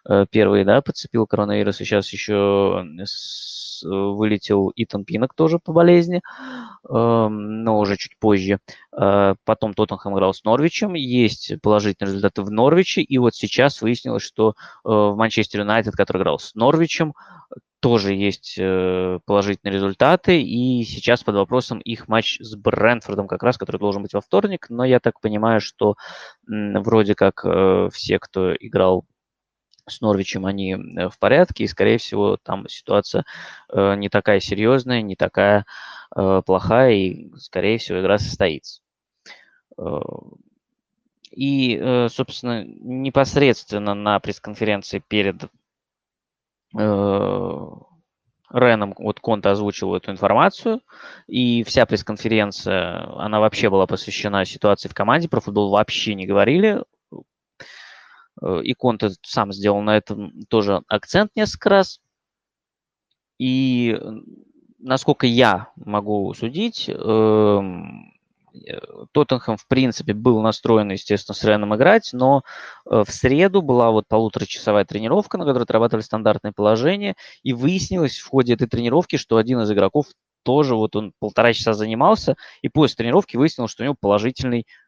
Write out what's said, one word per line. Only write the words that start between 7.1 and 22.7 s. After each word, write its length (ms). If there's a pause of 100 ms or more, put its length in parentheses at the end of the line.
но 160
уже 180
чуть 200
позже. 420 (360)
Э, 380 (100)
потом 300
Тоттенхэм 400
играл 180
с 120
Норвичем, 500
есть 680
положительные 520
результаты 300
в 80
Норвиче, 520
и 160
вот 160
сейчас 480
выяснилось, 400
что, 280
э, 20 (320)
в 320
Манчестер 440
Юнайтед, 360
который 260
играл 160
с 160
Норвичем, 580 (680)
тоже 340
есть, 440
э, 680
положительные 480
результаты, 640
и 440
сейчас 380
под 120
вопросом 460
их 280
матч 320
с 140
Брентфордом 720